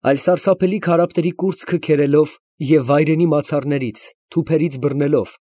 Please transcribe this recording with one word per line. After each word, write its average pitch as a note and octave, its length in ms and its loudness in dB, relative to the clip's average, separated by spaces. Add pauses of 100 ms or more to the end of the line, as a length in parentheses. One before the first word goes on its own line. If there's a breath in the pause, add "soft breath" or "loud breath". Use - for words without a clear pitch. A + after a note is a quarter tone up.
այլ C#3 180 0
սարսափելի F#3 640 0
քարապտերի E3+ 480 0
կուրծքը F3 460 -4
քերելով D3 560 2 (340)
և C#3+ 160 4
վայրենի D#3 480 2
մացառներից, C#3 720 -4 (220)
թուփերից D#3+ 500 -2
բռնելով C#3+ 640 0